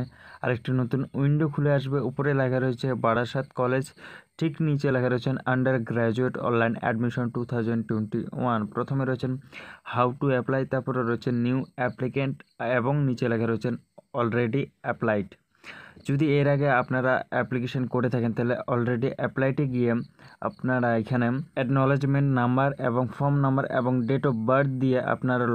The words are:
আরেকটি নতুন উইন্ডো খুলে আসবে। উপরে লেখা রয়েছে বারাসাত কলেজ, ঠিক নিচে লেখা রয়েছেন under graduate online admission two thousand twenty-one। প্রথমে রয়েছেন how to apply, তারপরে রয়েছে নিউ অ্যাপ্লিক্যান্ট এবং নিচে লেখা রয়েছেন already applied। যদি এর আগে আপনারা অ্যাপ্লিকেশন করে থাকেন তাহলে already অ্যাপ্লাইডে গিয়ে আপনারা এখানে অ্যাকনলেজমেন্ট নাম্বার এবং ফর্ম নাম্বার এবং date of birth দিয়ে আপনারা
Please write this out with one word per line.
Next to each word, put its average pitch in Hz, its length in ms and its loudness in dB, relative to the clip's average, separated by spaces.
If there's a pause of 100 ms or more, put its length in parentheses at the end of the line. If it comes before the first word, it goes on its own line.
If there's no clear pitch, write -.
(440)
আরেকটি 123 260 -2 (120)
নতুন 127 200 -2 (180)
উইন্ডো 147 340 2
খুলে 147 240 0
আসবে। 135 220 -2 (100)
উপরে 143 220 -2 (100)
লেখা 127 200 0
রয়েছে 131 260 -2 (180)
বারাসাত 117 420 0 (120)
কলেজ, 127 260 0 (540)
ঠিক 160 140 -2 (140)
নিচে 143 280 0
লেখা 127 140 2
রয়েছেন 127 260 0 (180)
under 127 220 2 (140)
graduate 117 480 0 (100)
online 117 280 2 (140)
admission 120 360 0 (100)
two 120 160 -4
thousand 117 280 -2 (100)
twenty-one। 113 760 -2 (120)
প্রথমে 135 300 -2
রয়েছেন 127 260 -2 (640)
how 123 140 2 (120)
to 143 60 -2 (140)
apply, 135 220 0 (100)
তারপরে 127 280 -2 (100)
রয়েছে 117 200 -2 (140)
নিউ 127 140 0 (220)
অ্যাপ্লিক্যান্ট 131 560 -2 (440)
এবং 127 140 2 (140)
নিচে 123 240 0
লেখা 113 160 0
রয়েছেন 113 260 -2 (460)
already 117 420 0 (300)
applied। 107 380 -2 (760)
যদি 139 180 0 (120)
এর 143 160 4
আগে 143 140 2 (140)
আপনারা 127 320 0 (200)
অ্যাপ্লিকেশন 123 500 -2 (100)
করে 123 200 2
থাকেন 117 220 0
তাহলে 120 200 0 (180)
already 123 360 0 (100)
অ্যাপ্লাইডে 135 540 0
গিয়ে 120 180 2 (560)
আপনারা 127 420 0 (120)
এখানে 120 260 0 (280)
অ্যাকনলেজমেন্ট 139 760 2 (100)
নাম্বার 127 300 2 (200)
এবং 123 140 2 (120)
ফর্ম 143 200 0 (100)
নাম্বার 135 200 2 (140)
এবং 127 140 0 (140)
date 135 220 0
of 123 60 2 (140)
birth 135 220 4 (120)
দিয়ে 127 160 4 (140)
আপনারা 123 420 0